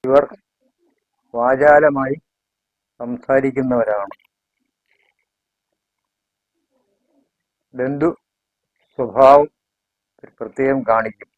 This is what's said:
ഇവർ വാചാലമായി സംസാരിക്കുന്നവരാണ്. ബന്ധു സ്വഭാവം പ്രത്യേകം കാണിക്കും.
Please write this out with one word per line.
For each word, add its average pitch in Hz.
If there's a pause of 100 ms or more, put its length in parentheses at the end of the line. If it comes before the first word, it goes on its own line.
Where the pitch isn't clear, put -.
ഇവർ 135 (1080)
വാചാലമായി 139 (840)
സംസാരിക്കുന്നവരാണ്. 123 (3500)
ബന്ധു 139 (920)
സ്വഭാവം 135 (880)
പ്രത്യേകം 135
കാണിക്കും. 113